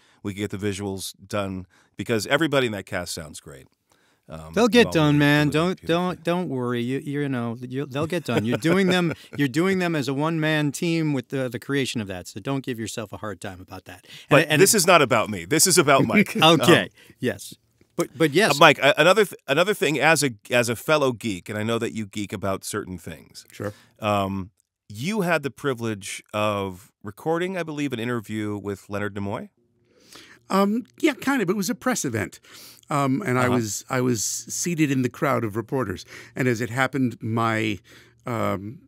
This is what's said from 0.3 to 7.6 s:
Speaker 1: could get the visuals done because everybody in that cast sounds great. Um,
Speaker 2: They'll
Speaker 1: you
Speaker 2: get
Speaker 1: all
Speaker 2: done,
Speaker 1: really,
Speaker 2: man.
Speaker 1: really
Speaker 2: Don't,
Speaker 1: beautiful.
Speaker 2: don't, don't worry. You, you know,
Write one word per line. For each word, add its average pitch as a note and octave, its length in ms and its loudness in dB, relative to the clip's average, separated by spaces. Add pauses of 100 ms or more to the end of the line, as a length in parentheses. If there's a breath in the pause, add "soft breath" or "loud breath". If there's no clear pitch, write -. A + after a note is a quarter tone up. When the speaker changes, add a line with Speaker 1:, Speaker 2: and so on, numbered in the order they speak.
Speaker 1:
could G2 60 -8
get G2+ 100 -4
the G#2 80 -10
visuals G2 560 -6 (120)
done G2 400 -6 (300 soft breath)
because G#2+ 300 -2
everybody C#3+ 400 4
in G#2+ 60 -2
that F#2+ 140 -10
cast F2+ 280 -6
sounds D#2+ 260 -14
great. C#2 280 -20 (580)
Um, D#2+ 280 -14
Speaker 2:
They'll G#3 100 2
Speaker 1:
you A#3+ 60 4
Speaker 2:
get A3+ 160 6
Speaker 1:
all F2+ 60 -6
Speaker 2:
done, D#3 220 4
Speaker 1:
really, D3 40 6
Speaker 2:
man. D3 300 6
Speaker 1:
really C3+ 40 -2
Speaker 2:
Don't, E3+ 280 0
Speaker 1:
beautiful. - 60 -18 (160)
Speaker 2:
don't, F3 220 -4
don't F3 240 0
worry. B2 340 -2
You, C3 180 -4
you C#3+ 280 -4
know, A#2+ 320 -4